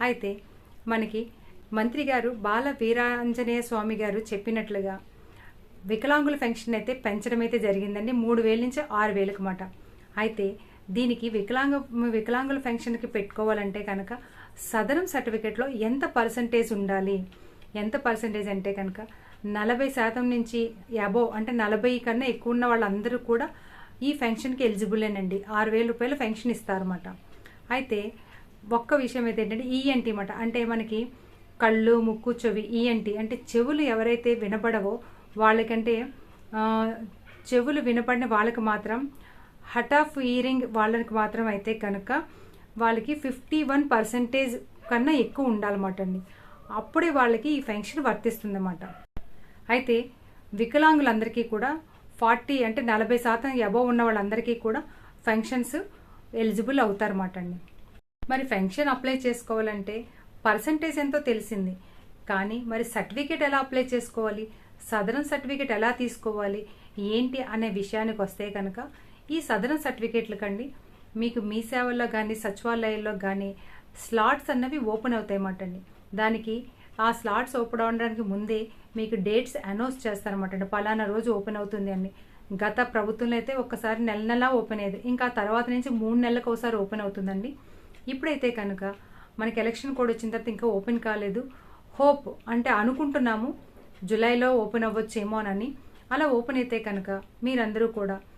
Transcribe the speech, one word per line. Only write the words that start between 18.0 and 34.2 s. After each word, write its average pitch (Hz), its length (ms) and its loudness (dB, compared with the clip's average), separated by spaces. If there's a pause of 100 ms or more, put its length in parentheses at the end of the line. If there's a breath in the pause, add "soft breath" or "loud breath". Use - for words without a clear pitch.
అంటే 196 240 -2
కనుక 196 280 -6 (460 loud breath)
నలభై 226 420 0
శాతం 247 420 0
నుంచి 233 420 0 (320)
above 220 320 4
అంటే 220 160 -2
నలభై 226 460 2
కన్నా 240 280 0
ఎక్కువ 233 260 0
ఉన్న 240 140 2
వాళ్ళందరూ 226 520 2
కూడా 233 300 2 (540 loud breath)
ఈ 285 100 2
పెన్షన్కి 254 520 0
ఎలిజిబులేనండి. 202 840 0
ఆరు 214 200 2
వేల 226 160 4
రూపాయల 233 280 0
పెన్షన్ 233 380 -2
ఇస్తారన్నమాట. 185 560 -4 (600 loud breath)
అయితే 233 420 -2 (600 loud breath)
ఒక్క 233 220 2
విషయం 247 300 2
అయితే 226 180 0
ఏంటంటే 220 220 -2
ఈఎన్టీ 254 480 0
మాట, 202 200 -4
అంటే 233 320 -2
మనకి 226 440 -2 (540 loud breath)
కళ్ళు, 226 380 6
ముక్కు, 226 320 2
చెవి, 220 280 0
ఈఎన్టీ 226 560 0
అంటే 220 240 -4 (160)
చెవులు 294 260 2
ఎవరైతే 233 520 2